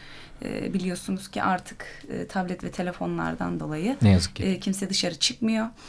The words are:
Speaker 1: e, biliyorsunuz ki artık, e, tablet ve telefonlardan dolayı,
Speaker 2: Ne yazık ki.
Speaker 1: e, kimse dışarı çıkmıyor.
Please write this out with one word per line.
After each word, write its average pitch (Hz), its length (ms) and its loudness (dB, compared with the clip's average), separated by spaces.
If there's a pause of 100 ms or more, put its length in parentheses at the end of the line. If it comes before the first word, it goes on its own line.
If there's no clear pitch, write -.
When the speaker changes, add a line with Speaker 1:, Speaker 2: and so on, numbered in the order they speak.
(440)
Speaker 1:
e, - 300 -2
biliyorsunuz 185 560 -2
ki - 120 -2
artık, - 440 0 (240)
e, 180 160 -4
tablet 185 380 -2
ve 175 60 -4
telefonlardan 175 920 -2
dolayı, 160 420 -2
Speaker 2:
Ne 104 80 10
yazık 90 260 6
ki. - 80 -2
Speaker 1:
e, 190 160 2
kimse 190 300 0
dışarı - 240 0
çıkmıyor. 220 520 2 (220)